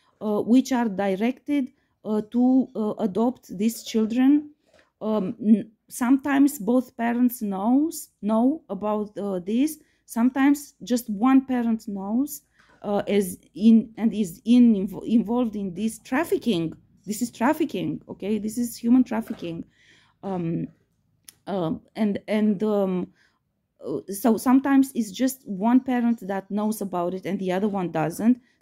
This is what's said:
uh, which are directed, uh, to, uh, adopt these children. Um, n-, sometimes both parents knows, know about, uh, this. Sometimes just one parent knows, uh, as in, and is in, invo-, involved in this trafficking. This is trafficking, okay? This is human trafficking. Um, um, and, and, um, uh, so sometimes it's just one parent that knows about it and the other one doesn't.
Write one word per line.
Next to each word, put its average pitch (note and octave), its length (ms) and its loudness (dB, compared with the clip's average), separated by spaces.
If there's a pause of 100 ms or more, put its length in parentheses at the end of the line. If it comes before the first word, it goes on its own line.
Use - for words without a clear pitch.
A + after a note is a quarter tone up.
(200)
uh, G#3 220 0
which C4 280 4
are A#3+ 160 0
directed, A3 880 -2 (320)
uh, G#3+ 160 -2 (100)
to, B3+ 460 4
uh, G#3+ 220 -2
adopt A3+ 580 -2
these A3 280 -2
children. B3+ 640 2 (500)
Um, G#3+ 400 -2
n-, G3+ 300 2 (180)
sometimes C#4 680 2
both B3 360 0
parents A#3+ 460 0
knows, A#3 680 -2 (100)
know A3+ 480 2
about, G#3 480 -4
uh, G3 220 -4
this. A#3 400 -2 (260)
Sometimes C4+ 720 0 (100)
just A#3+ 240 -2
one C4 380 4
parent A#3 420 -2
knows, G#3 540 -4 (400)
uh, G3+ 260 -2
as G3 300 0 (160)
in, A3 420 6
and G#3+ 160 0
is F#3+ 320 -6
in, A#3+ 300 6
invo-, F#3 320 -4
involved A3+ 500 0
in G3 160 -6
this A3 280 -6
trafficking. A#3+ 760 -2 (320)
This G#3+ 160 -6
is A#3+ 80 -4
trafficking, A#3 760 -2
okay? G#3 320 -6
This G#3+ 200 -6
is A#3+ 180 -4
human B3 280 4
trafficking. F#3 600 -6 (580)
Um, E3+ 460 -6 (800)
um, F3 340 -4 (160)
and, G#3 220 -2 (100)
and, G#3+ 340 0
um, F#3+ 460 0 (760)
uh, C3+ 160 -6 (120)
so A3+ 240 0
sometimes C4+ 580 4
it's G#3+ 160 -2
just B3+ 380 -4
one A3 320 2
parent A#3+ 480 -2
that F#3+ 220 -6
knows G#3 320 -4
about F3+ 320 -4
it F#3 100 -12
and F3 140 -4
the F#3 140 -4
other F#3+ 160 0
one F#3+ 220 -4
doesn't. E3 480 0 (240)